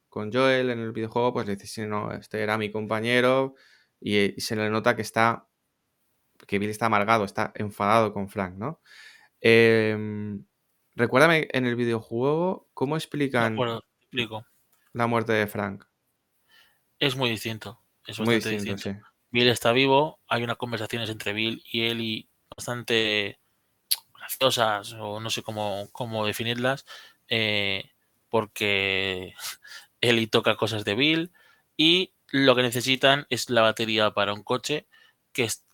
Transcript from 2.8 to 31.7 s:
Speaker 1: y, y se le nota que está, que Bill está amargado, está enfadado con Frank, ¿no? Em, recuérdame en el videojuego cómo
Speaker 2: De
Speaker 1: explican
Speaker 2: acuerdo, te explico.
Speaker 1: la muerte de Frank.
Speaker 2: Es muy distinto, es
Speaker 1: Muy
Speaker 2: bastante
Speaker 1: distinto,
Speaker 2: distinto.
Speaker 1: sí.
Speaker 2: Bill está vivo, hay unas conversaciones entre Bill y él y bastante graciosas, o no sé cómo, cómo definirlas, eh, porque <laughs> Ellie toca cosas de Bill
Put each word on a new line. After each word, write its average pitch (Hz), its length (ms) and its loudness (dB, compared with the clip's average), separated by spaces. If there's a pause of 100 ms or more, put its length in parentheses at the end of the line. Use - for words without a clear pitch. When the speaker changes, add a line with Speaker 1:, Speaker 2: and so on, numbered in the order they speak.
Speaker 1:
y, 101 360 2
y - 40 -10
se - 160 -4
le 107 140 0
nota 110 260 2
que 110 60 -6
está, 113 460 0 (1000)
que 101 120 -2
Bill 104 120 -2
está 107 160 -2
amargado, 107 380 4
está 101 300 -4
enfadado 107 580 2
con 101 160 -8
Frank, 92 280 -6
¿no? 127 240 -10 (600)
Em, 107 1040 2 (500)
recuérdame 147 580 4
en 127 140 0
el 120 100 0
videojuego 120 1000 -2
cómo 139 200 -2
Speaker 2:
De 160 40 -2
Speaker 1:
explican 131 560 -2
Speaker 2:
acuerdo, 117 260 -2
te - 240 -20
explico. 110 420 -8 (460)
Speaker 1:
la 120 140 -2
muerte 117 260 0
de 107 140 4
Frank. 101 380 -6 (1120)
Speaker 2:
Es 139 180 0
muy 131 140 0
distinto, 107 500 -8 (260)
es 104 120 -12
Speaker 1:
Muy 113 180 4
Speaker 2:
bastante 107 200 -2
Speaker 1:
distinto, 104 180 -6
Speaker 2:
distinto. 101 320 -10
Speaker 1:
sí. - 60 -20 (180)
Speaker 2:
Bill 120 180 4
está 117 240 2
vivo, 135 540 2
hay 117 160 -2
unas 120 140 -4
conversaciones 117 540 -6
entre 107 220 -6
Bill 110 380 -4
y 117 160 -2
él 113 140 -2
y 110 300 -6 (200)
bastante 110 920 -2 (760)
graciosas, 113 800 -2
o 107 260 -8
no 113 100 -6
sé 110 120 -4
cómo, 104 500 -6
cómo 113 340 -4
definirlas, 120 600 -2 (420)
eh, 104 640 -2 (380)
porque 95 1080 0
<laughs> - 640 -14
Ellie 117 260 2
toca 113 300 2
cosas 107 280 -4
de 101 100 0
Bill 160 380 0 (440)